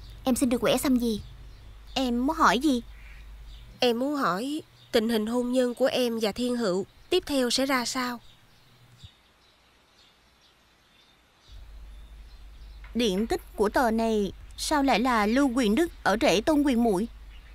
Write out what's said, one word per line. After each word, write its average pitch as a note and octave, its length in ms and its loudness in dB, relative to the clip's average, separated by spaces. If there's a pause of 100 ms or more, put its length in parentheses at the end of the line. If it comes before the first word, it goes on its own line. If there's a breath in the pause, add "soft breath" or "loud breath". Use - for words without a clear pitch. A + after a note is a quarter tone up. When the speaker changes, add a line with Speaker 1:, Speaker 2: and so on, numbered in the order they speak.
(240)
Speaker 1:
em B3+ 120 2
xin B3+ 140 2
được A#3+ 120 0
quẻ G3 160 4
xăm C4 200 2
gì? A3+ 240 0 (720)
Speaker 2:
Em B3 320 0
muốn D#4 100 0
hỏi C4 240 4
gì? C4 220 2 (1000)
Speaker 3:
Em A#3+ 200 2
muốn C#4+ 160 -2
hỏi C4 460 -2 (300)
tình A3+ 180 2
hình A3 160 0
hôn B3 260 -2
nhân B3 240 2
của B3+ 100 2
em A#3+ 360 0
và G#3+ 100 0
Thiên B3 260 -2
Hữu G3 280 0 (240)
tiếp F4+ 160 0
theo C4 240 0
sẽ B3+ 160 0
ra C4 200 0
sao? B3 340 -6 (4000)
Speaker 2:
Điện A3+ 340 2
tích - 140 -2 (140)
của G#3+ 140 2
tờ A#3 220 2
này A3 400 0 (260)
sao D4 260 0
lại C4 160 4
là A#3+ 260 2
Lưu C4 300 4
Quyền A3+ 200 4
Đức E4 160 2 (120)
ở F#3+ 180 2
rễ G#3 200 4
Tôn D4 200 4
Quyền B3 220 4
Muội? A3 240 2 (480)